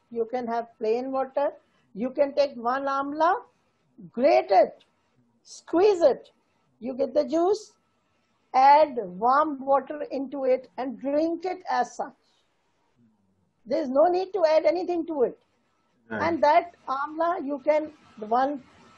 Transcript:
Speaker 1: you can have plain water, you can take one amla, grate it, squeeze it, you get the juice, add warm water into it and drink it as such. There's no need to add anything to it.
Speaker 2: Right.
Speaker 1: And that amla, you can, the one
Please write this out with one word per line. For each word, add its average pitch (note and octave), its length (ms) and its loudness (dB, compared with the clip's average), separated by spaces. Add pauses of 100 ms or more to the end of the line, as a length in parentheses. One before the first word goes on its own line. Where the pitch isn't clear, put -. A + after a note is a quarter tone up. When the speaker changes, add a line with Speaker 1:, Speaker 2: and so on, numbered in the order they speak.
(120)
Speaker 1:
you A3+ 200 -4
can B3 160 -4
have A3+ 200 -4 (100)
plain A#3+ 340 -2
water, C4+ 400 -2 (440)
you B3 160 -6
can C#4 240 0
take C#4+ 200 0
one B3 300 -2
amla, C#4+ 480 0 (760)
grate C#4+ 400 2
it, - 340 2 (580)
squeeze F#4 580 0
it, - 280 2 (500)
you B3+ 140 -8
get B3+ 200 -4
the D4 120 2
juice, E4+ 480 -2 (800)
add C#4+ 420 6 (300)
warm C#4 400 2
water C#4 360 0 (100)
into C4+ 340 -6
it B3+ 320 0
and A#3 220 -8
drink D#4+ 460 -2
it F#4 240 -8
as A#3+ 260 -2
such. B3 180 -10 (1500)
There's C#4 240 -4
no C#4 160 4
need F4+ 280 0
to F#4 120 0
add D#4 200 4
anything E4+ 420 -2
to D4 160 -2
it. F#3+ 140 -4 (720)
Speaker 2:
Right. G#3+ 140 -6
Speaker 1:
And D#4+ 200 -2
that E4+ 280 4 (160)
amla, D#4 580 -4
you C#4+ 180 -6
can, D4+ 280 0 (280)
the G#3+ 60 -10
one C4 360 -2 (360)